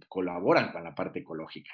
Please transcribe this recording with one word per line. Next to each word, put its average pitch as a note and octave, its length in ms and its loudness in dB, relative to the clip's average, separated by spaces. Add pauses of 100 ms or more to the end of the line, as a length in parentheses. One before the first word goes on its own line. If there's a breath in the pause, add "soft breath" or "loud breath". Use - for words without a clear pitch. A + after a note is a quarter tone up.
colaboran F#2 640 4
con F2 100 -8
la E2+ 140 -10
parte F2+ 240 -4
ecológica. D#2 540 -10